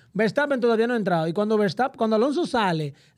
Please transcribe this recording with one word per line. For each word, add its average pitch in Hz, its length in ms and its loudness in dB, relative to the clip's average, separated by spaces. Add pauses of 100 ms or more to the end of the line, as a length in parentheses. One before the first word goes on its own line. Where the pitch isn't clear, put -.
(120)
Verstappen 254 480 0
todavía 226 260 2
no 240 60 -2
ha 247 60 0
entrado. 175 280 0
Y 170 60 -2
cuando 208 240 0
Verstappen, 214 400 0
cuando 220 200 0
Alonso 285 300 0
sale, 165 460 -2 (260)